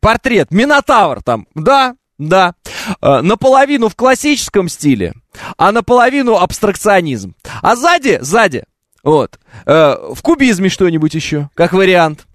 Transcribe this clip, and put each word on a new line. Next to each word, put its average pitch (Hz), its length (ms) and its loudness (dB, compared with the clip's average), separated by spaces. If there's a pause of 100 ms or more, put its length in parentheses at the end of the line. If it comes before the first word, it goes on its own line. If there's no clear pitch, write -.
Портрет. 226 500 0
Минотавр 220 720 0
там. 117 320 -4
Да, 254 400 0 (240)
да. 175 360 0 (460)
Э, 139 200 2
наполовину 262 680 2
в - 60 -6
классическом 247 760 0
стиле, 113 460 -2 (420)
а 185 160 2
наполовину 240 640 2
абстракционизм. 175 1000 -2 (280)
А 226 140 2
сзади, 277 440 0
сзади, 160 440 0 (380)
вот, 143 360 0 (280)
э, 151 300 4 (180)
в - 80 -14
кубизме 247 460 2
что-нибудь 160 460 0
еще, 147 400 -6
как 170 180 0
вариант. 180 640 2